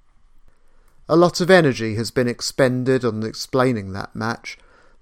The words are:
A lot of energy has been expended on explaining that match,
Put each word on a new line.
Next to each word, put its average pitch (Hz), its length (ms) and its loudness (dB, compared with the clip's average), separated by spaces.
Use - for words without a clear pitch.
A 160 80 2
lot 175 240 4
of 175 100 0
energy 113 460 4
has 113 140 -6
been 127 180 0
expended 127 760 0
on 110 200 -2
explaining 113 680 -2
that 101 240 -12
match, 113 420 -8